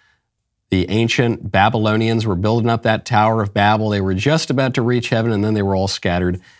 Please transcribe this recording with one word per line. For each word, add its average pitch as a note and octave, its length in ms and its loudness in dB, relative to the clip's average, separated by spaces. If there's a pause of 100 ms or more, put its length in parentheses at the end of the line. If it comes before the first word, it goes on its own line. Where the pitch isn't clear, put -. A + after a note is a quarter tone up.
(680)
the F#2 220 0
ancient A2+ 600 0
Babylonians A2 760 2
were G2 80 0
building A2 340 0
up A#2 140 -2
that A2 220 0
Tower A2 360 2
of G2+ 100 -4
Babel. G#2+ 380 2
They G#2 120 0
were F#2+ 120 0
just C#3+ 380 0
about C3 240 0
to B2 80 -2
reach A#2+ 260 -2
heaven A#2 220 0
and G#2 120 0
then G#2+ 120 0
they G#2 80 0
were G2 120 0
all F#2+ 120 0
scattered. F2+ 520 -2 (200)